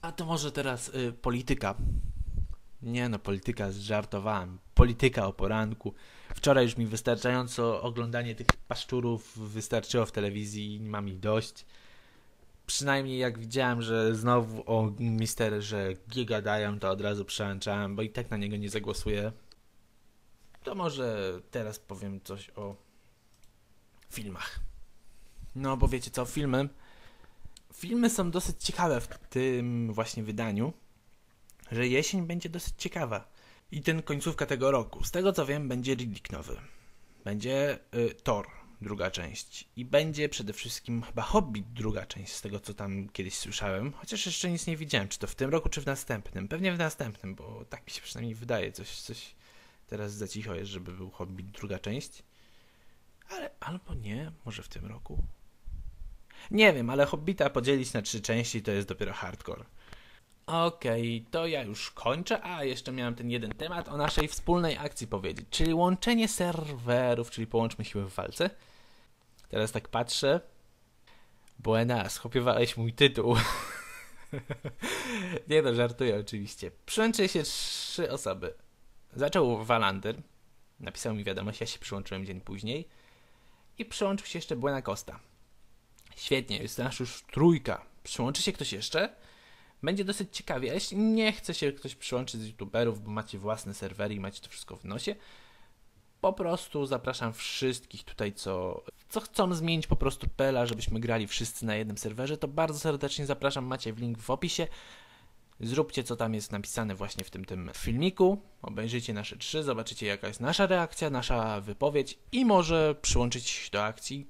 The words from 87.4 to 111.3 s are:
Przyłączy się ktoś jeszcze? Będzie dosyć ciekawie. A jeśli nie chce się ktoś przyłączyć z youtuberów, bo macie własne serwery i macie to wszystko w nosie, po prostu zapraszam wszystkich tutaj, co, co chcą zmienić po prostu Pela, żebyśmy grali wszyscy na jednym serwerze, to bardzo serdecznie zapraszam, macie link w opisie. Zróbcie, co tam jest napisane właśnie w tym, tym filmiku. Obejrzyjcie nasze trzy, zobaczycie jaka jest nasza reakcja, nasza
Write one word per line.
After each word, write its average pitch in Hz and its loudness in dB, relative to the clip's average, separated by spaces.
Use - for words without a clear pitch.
Przyłączy 131 -2
się 208 2
ktoś - -4
jeszcze? 156 -2
Będzie 190 0
dosyć 190 -4
ciekawie. 131 -2
A - -2
jeśli 190 -2
nie 220 4
chce 202 -6
się 143 0
ktoś - -10
przyłączyć 123 -4
z 110 -6
youtuberów, 107 0
bo 107 -8
macie 107 -6
własne 101 -4
serwery 104 -4
i 101 -4
macie 98 -8
to - -18
wszystko - -14
w - -16
nosie, 110 -4
po 190 4
prostu 175 0
zapraszam 123 -2
wszystkich - -2
tutaj, 101 -4
co, 90 -4
co 220 0
chcą 196 2
zmienić 160 2
po - 6
prostu - 2
Pela, 135 4
żebyśmy 117 0
grali 113 2
wszyscy - -2
na 107 2
jednym 107 -2
serwerze, 127 -2
to 151 -2
bardzo 151 2
serdecznie 143 0
zapraszam, 135 0
macie 127 -4
link 117 -4
w - -12
opisie. 160 0
Zróbcie, 131 0
co 120 -4
tam 113 0
jest 107 -4
napisane 104 -4
właśnie 98 -6
w - -10
tym, 95 -10
tym 90 -8
filmiku. 185 4
Obejrzyjcie 113 -4
nasze 104 -6
trzy, 156 -2
zobaczycie 113 -2
jaka 101 -2
jest 104 -8
nasza 147 2
reakcja, 165 2
nasza 113 0